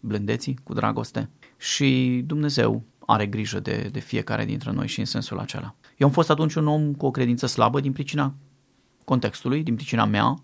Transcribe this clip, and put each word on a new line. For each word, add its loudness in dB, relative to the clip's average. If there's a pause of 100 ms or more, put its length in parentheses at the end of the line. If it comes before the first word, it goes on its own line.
blândeții, -4
cu -14
dragoste.” -2 (260)
Și 2
Dumnezeu 0 (240)
are 4
grijă -4
de, -4
de -6
fiecare -2
dintre -4
noi -2
și -6
în -2
sensul -4
acela. -8 (220)
Eu 4
am 6
fost 4
atunci 4
un 2
om 2
cu -2
o 4
credință 0
slabă 2
din -2
pricina -2 (720)
contextului, 0
din 0
pricina 0
mea. 4